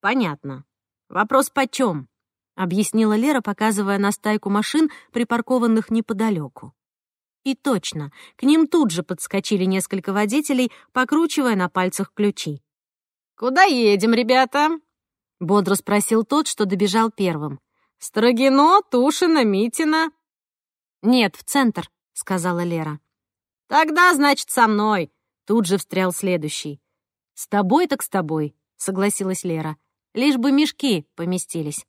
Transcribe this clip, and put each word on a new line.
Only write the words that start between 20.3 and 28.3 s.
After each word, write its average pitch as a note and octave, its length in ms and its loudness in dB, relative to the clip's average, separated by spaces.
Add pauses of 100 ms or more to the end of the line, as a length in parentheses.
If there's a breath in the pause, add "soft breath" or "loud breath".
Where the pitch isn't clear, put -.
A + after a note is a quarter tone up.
«Нет, A#3 340 2
в - 80 -20
центр», A#3+ 460 0 (220)
сказала F3 520 -4
Лера. D#3+ 340 -6 (680)
«Тогда, D#4+ 460 4
значит, C#4 360 2
со A#3 160 4
мной», G#3 460 0 (340)
тут G#3+ 200 2
же F#3 120 0
встрял F#3 340 -2
следующий. D#3 680 -6 (540)
«С - 120 -16
тобой G#3 400 2
так C#4+ 160 -4
с - 60 -10
тобой», D#3 460 -4 (300)